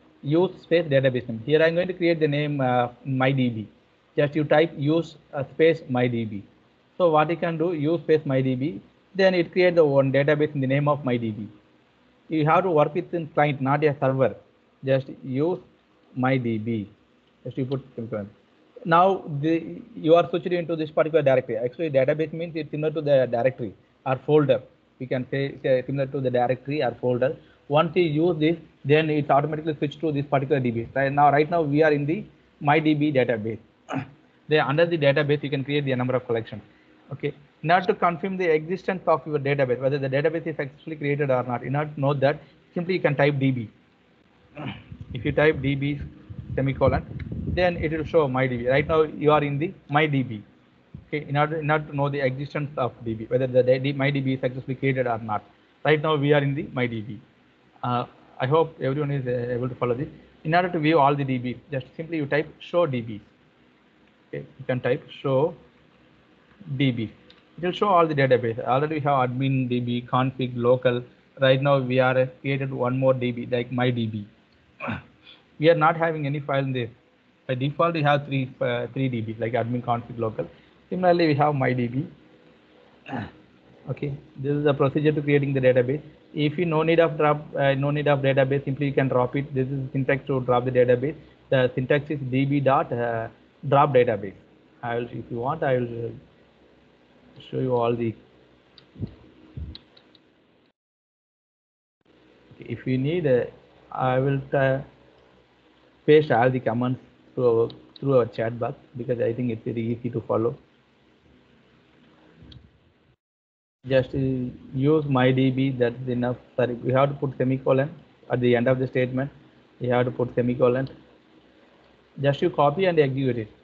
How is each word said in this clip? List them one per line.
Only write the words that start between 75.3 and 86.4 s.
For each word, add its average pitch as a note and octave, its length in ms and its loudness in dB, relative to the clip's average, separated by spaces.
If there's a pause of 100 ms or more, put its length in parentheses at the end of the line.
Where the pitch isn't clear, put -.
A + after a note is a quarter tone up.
We D#3 120 6
are E3+ 40 8
not D#3+ 220 2
having D#3+ 300 -2
any D3 120 -2
file C#3 240 -2
in C3+ 80 -4
there. B2 180 -4 (580)
By C3 80 -2
default, D3+ 400 0
we D#3 80 -2
have C#3+ 240 0
three, C3+ 340 -4
uh, B2 320 -2
three C3+ 160 -2
D A#2 140 -4
Bs, A2 160 -10
like A#2 140 -4
admin, A#2+ 300 -2
config, A#2+ 360 -6
local. G#2+ 280 -4 (420)
Similarly, F3 380 2
we D3+ 80 4
have D3 200 2
my C3 180 0
D A#2+ 140 -2
B. C3 200 -4 (1000)
<clears throat> C3+ 80 -8 (720)
Okay, C#3+ 240 -6 (220)
this C#3 160 -4
is D3 140 0
the C#3+ 80 4
procedure D3 400 2
to D3+ 80 -2
creating C#3+ 320 2
the C3+ 80 0
database. B2+ 400 4 (320)
If D3+ 260 -2